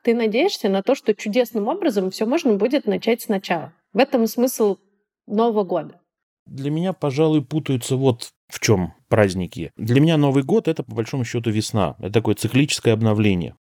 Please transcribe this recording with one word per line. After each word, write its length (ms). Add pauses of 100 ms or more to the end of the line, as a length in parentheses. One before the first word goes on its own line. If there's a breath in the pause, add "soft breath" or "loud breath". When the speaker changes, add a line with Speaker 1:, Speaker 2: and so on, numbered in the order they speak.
Speaker 1:
ты 100
надеешься 560
на 140
то, 100
что 220
чудесным 520
образом 440
всё 160
можно 260
будет 320
начать 380
сначала. 500 (200)
В 60
этом 280
смысл 500 (500)
Нового 360
года. 360 (480)
Speaker 2:
Для 220
меня, 240
пожалуй, 500
путаются 520
вот 340 (180)
в 120
чём 340 (160)
праздники. 680
Для 240
меня 160
Новый 260
год — 240
это, 160
по 120
большому 300
счёту, 260
весна. 480
Это 120
такое 240
циклическое 580
обновление. 640 (160)